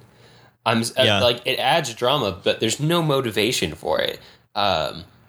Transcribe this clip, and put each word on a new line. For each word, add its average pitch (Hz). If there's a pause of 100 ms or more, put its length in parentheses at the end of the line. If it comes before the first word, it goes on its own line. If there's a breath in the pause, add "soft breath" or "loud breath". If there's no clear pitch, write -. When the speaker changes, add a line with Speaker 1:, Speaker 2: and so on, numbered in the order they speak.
(640 soft breath)
Speaker 1:
I'm 113
s-, 113
uh, 131
Speaker 2:
Yeah. 101
Speaker 1:
like, 123
it 131
adds 135
drama, 120
but 107
there's 110
no 165
motivation 110
for -
it. - (340 loud breath)
Um, 85 (240)